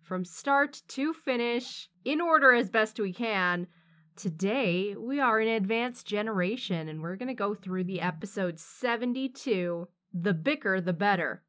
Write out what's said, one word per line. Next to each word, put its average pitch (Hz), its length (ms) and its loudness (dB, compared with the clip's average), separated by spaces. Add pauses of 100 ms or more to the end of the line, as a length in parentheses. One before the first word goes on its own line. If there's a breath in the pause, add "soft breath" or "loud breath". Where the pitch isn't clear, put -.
from 185 240 -6
start 277 600 0
to 294 260 -4
finish 240 760 -4 (160)
in 302 160 0
order 302 340 8
as 226 160 2
best 220 300 2
we 196 120 0
can. 180 540 0 (480 soft breath)
Today, 196 800 0
we 254 240 -4
are 233 220 4
in 220 80 4
Advanced 226 580 0
Generation, 202 840 -2
and 156 140 -6
we're 175 140 -6
gonna 247 180 -6
go 202 180 -2
through 185 300 -4
the 180 180 -4
episode 175 600 -4
seventy-two, 233 1300 -2 (260)
The 180 200 0
Bicker 190 460 0
the 180 120 -2
Better. 175 560 0